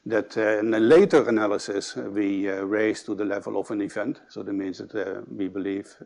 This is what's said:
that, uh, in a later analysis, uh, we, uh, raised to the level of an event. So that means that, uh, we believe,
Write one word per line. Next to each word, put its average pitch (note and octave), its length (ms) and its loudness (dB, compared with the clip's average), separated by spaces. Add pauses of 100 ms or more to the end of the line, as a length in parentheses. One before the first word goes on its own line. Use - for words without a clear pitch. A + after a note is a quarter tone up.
that, A2 320 -2
uh, G#2+ 220 2
in A2+ 160 2
a A2 40 2
later D3+ 480 8
analysis, G#2 720 0
uh, B2+ 60 -6
we, G2 440 -2
uh, F#2+ 140 -4
raised G#2+ 460 0
to G#2+ 80 -6
the G2+ 100 -4
level G2+ 320 -6
of G2 140 -4
an G#2 100 -2
event. G#2+ 480 -6
So G#2 140 -12
that G2 100 -8
means G2 240 -4
that, - 160 -12
uh, G2 280 -6 (140)
we G2 120 -4
believe, G2 480 -6 (100)